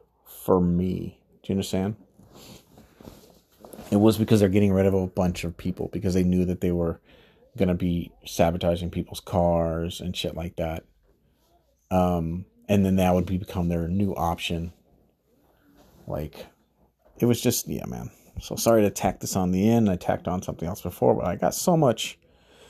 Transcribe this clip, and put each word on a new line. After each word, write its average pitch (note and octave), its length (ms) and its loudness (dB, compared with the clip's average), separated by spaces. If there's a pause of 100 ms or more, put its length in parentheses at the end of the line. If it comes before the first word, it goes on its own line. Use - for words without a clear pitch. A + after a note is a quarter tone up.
(260)
for - 340 2
me. F2+ 600 -2 (220)
Do G2+ 100 -4
you - 20 0
understand? F#2+ 400 -2 (2000)
It G#2 60 2
was G#2 200 6
because A2 220 4
they're G2+ 100 6
getting G2+ 240 4
rid F#2+ 140 4
of G2 80 2
a F#2 120 0
bunch F2+ 360 -2
of E2+ 120 -8
people - 380 -8
because F2+ 220 -2
they F#2 80 4
knew F2+ 220 2
that F2 160 -4
they F2+ 100 0
were E2+ 280 -2 (580)
gonna F2+ 180 2
be F2 360 -2 (140)
sabotaging F2 640 0
people's - 300 -8
cars E2+ 840 0
and F2+ 140 -8
shit - 200 -6
like E2+ 200 -8
that. E2 280 -6 (1080)
Um, F2+ 540 0 (220)
and G2+ 160 4
then F#2+ 120 4
that F#2 180 4
would F2+ 140 2
be, F#2 100 -2
become F2+ 320 -4
their E2+ 180 -2
new F#2+ 260 -2
option. E2+ 600 -4 (1300)
Like, - 400 -10 (720)
it A#2 60 2
was - 140 2
just, - 280 -2
yeah, D2 180 -8
man. A#1+ 240 -10 (320)
So - 160 -10
sorry A2+ 240 4
to G2+ 80 4
tack - 320 -4
this - 160 -6
on F#2 140 0
the F#2+ 180 2
end. A#2 200 4
I F#2 60 2
tacked - 320 -4
on F2+ 140 -2
something - 260 -8
else F2+ 140 -8
before, A#2 340 2
but A2 100 -4
I F2+ 120 -2
got - 160 0
so F3 240 0
much, C3+ 420 0 (500)